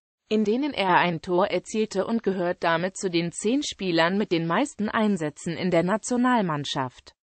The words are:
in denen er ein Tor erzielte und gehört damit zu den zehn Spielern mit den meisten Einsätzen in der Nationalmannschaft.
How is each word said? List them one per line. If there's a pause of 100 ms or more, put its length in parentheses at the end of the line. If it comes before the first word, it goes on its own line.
(280)
in
denen
er
ein
Tor
erzielte
und
gehört
damit
zu
den
zehn
Spielern
mit
den
meisten
Einsätzen
in
der
Nationalmannschaft. (100)